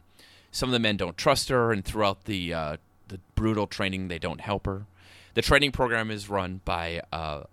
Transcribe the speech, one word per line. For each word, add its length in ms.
Some 200
of 40
the 60
men 180
don't 200
trust 320
her, 220
and 140
throughout 400
the, 260
uh, 260
the 100
brutal 320
training, 400
they 100
don't 240
help 240
her. 220
The 80
training 280
program 380
is 220
run 340
by, 380
uh, 400